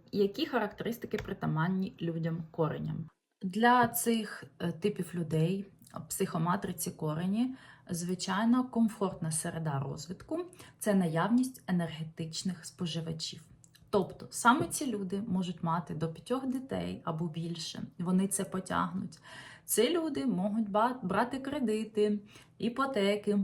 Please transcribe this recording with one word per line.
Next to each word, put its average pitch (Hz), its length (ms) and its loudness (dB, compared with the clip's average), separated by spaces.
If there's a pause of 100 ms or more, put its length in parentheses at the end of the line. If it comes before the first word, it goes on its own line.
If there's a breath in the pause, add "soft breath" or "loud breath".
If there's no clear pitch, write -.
(120)
які 202 340 2
характеристики 220 680 -4
притаманні 185 840 -2
людям 165 500 -2
кореням? 156 580 -2 (340)
Для 233 460 6
цих, 226 560 -2 (140)
е, 175 140 0
типів 196 420 -2
людей, 170 580 0 (360)
психоматриці 180 840 -2
корені, 190 640 0 (360 loud breath)
звичайно, 185 760 2
комфортна 202 680 0
середа 160 500 -2
розвитку, 160 640 -6 (340 loud breath)
це 208 160 2
наявність 190 720 4
енергетичних 165 1000 -2
споживачів. 160 760 -6 (500)
Тобто - 400 2
саме 285 360 6
ці 302 200 -4
люди 202 400 -4
можуть 180 360 -2
мати 170 320 -2
до 160 140 -2
п'ятьох 254 380 -4
дітей 220 580 -4
або 165 240 -4
більше, 165 540 -6 (160)
вони 185 300 2
це 196 160 -2
потягнуть. 185 760 -4 (460 loud breath)
Ці 294 340 2
люди 277 280 0
можуть 208 420 2
ба-, 220 340 2
брати 226 360 2
кредити, 220 800 0 (400 loud breath)
іпотеки, 208 840 2